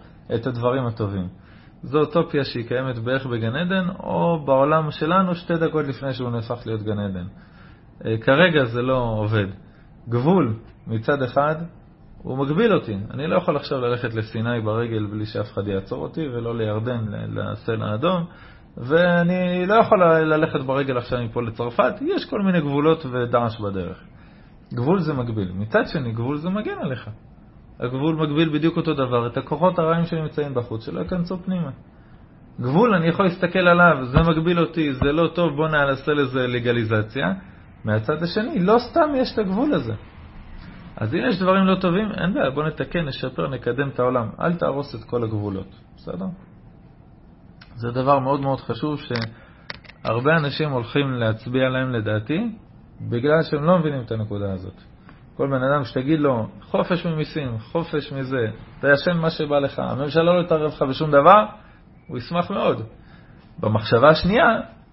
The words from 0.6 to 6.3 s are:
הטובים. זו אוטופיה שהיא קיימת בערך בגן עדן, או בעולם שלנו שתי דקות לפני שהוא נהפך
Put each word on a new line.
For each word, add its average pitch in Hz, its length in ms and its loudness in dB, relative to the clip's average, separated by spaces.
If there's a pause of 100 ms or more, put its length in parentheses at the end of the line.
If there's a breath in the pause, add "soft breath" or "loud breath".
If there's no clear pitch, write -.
הטובים. 101 420 -4 (560 loud breath)
זו 131 160 0
אוטופיה 147 440 0
שהיא 120 240 -6
קיימת 123 320 -4
בערך 131 260 -2
בגן 117 300 -2
עדן, 180 340 0 (100)
או 170 460 0
בעולם 147 460 4
שלנו 180 440 2
שתי - 220 -4
דקות 151 300 0
לפני 135 260 -6
שהוא 123 160 -4
נהפך 113 360 -4